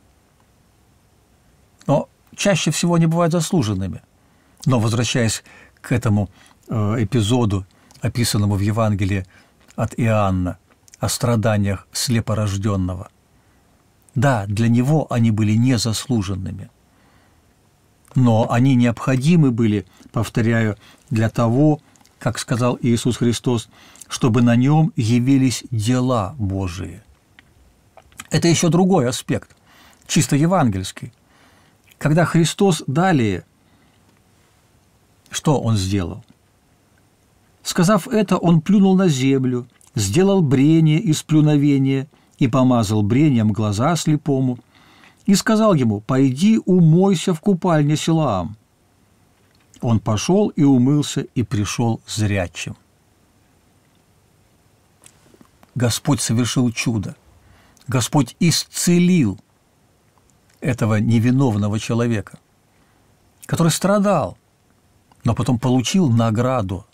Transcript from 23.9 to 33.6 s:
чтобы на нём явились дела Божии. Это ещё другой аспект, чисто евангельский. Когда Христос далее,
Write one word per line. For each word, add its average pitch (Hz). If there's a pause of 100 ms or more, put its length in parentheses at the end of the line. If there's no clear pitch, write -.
чтобы 120
на 120
нём 151
явились 123
дела 120
Божии. 95 (1300)
Это 165
ещё 170
другой 170
аспект, - (500)
чисто -
евангельский. 135 (800)
Когда 156
Христос 170
далее, 131 (1900)